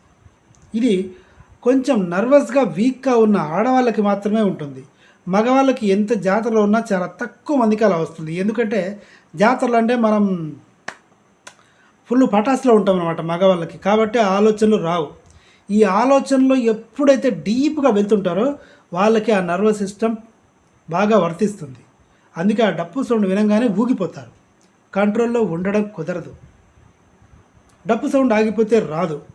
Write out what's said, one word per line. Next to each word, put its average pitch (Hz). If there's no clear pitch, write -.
ఇది 233
కొంచెం 262
నర్వస్గా, 254
వీక్గా 254
ఉన్న 208
ఆడవాళ్ళకి 240
మాత్రమే 202
ఉంటుంది. 147
మగవాళ్ళకి 247
ఎంత 208
జాతరలో 220
ఉన్నా 214
చాలా 180
తక్కువ 247
మందికి 220
అలా 180
వస్తుంది. 160
ఎందుకంటే, 220
జాతరలు 240
అంటే 233
మనం 214
ఫుల్ 254
పటాస్లో 247
ఉంటాం 196
అనమాట 165
మగవాళ్ళకి, 170
కాబట్టి 214
ఆ 202
ఆలోచనలు 214
రావు. 165
ఈ 208
ఆలోచనలు 262
ఎప్పుడైతే 269
డీప్గా 262
వెళ్తుంటారో, 202
వాళ్ళకి 214
ఆ 196
నర్వస్ 208
సిస్టమ్ 226
బాగా 208
వర్తిస్తుంది. 170
అందుకే 208
ఆ 196
డప్పు 170
సౌండ్ 220
వినంగానే 214
ఊగిపోతారు, 190
కంట్రోల్లో 233
ఉండడం 196
కుదరదు. 165
డప్పు 226
సౌండ్ 262
ఆగిపోతే 220
రాదు. 160